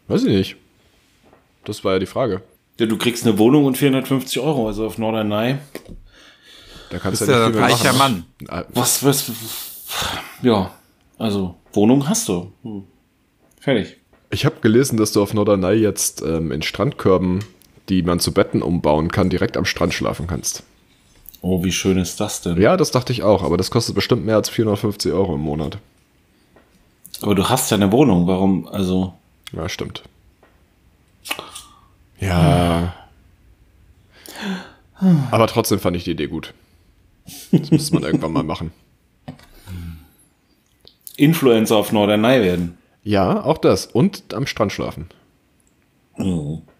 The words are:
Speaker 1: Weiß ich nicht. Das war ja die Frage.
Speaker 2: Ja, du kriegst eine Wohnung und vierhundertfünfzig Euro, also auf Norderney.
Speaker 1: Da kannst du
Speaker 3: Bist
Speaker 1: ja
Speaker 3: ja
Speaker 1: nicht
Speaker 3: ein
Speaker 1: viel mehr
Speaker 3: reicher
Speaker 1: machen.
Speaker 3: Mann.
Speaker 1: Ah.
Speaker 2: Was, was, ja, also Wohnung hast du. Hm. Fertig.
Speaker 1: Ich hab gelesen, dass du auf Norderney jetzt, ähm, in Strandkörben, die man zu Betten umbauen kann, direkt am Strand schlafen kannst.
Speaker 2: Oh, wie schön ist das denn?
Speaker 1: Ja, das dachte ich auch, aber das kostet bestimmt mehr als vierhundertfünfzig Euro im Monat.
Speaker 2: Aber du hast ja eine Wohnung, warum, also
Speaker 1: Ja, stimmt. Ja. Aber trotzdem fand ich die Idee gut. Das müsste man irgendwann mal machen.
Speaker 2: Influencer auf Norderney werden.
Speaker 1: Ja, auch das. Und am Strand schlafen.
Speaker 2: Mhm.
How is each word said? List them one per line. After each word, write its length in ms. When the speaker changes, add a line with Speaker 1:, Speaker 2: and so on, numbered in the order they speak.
Speaker 1:
Weiß 160
ich 80
nicht. 240
Das 200
war 100
ja 40
die 80
Frage. 360
Speaker 2:
Ja, 60
du 100
kriegst 300
eine 120
Wohnung 280
und 100
vierhundertfünfzig 640
Euro, 260
also 200
auf 120
Norderney. 580
Speaker 1:
Da 80
kannst 220
du 60
Speaker 3:
Bist 100
Speaker 1:
ja 40
Speaker 3:
ja 80
Speaker 1:
nicht 0
Speaker 3:
ein 40
Speaker 1:
viel 80
mehr 100
Speaker 3:
reicher 280
Speaker 1:
machen. 260
Speaker 3:
Mann. 100
Speaker 1:
Ah. 220
Speaker 2:
Was, 320
was, 260
ja, 280
also 360
Wohnung 360
hast 200
du. 220
Hm. 220
Fertig. 380
Speaker 1:
Ich 160
hab 160
gelesen, 340
dass 160
du 100
auf 120
Norderney 400
jetzt, 480
ähm, 280
in 120
Strandkörben, 840
die 120
man 180
zu 120
Betten 300
umbauen 480
kann, 180
direkt 300
am 80
Strand 260
schlafen 340
kannst. 360
Speaker 2:
Oh, 220
wie 80
schön 260
ist 220
das 220
denn? 180
Speaker 1:
Ja, 160
das 140
dachte 220
ich 100
auch, 200
aber 160
das 120
kostet 240
bestimmt 300
mehr 120
als 120
vierhundertfünfzig 640
Euro 220
im 80
Monat. 360
Speaker 2:
Aber 140
du 140
hast 220
ja 60
eine 160
Wohnung, 340
warum, 420
also 440
Speaker 1:
Ja, 160
stimmt. 340
Ja. 760
Aber 160
trotzdem 320
fand 180
ich 80
die 80
Idee 140
gut. 260
Das 180
müsste 240
man 80
irgendwann 300
mal 100
machen. 300
Speaker 2:
Influencer 600
auf 160
Norderney 500
werden. 360
Speaker 1:
Ja, 420
auch 140
das. 280
Und 480
am 120
Strand 260
schlafen. 340
Speaker 2:
Mhm. 460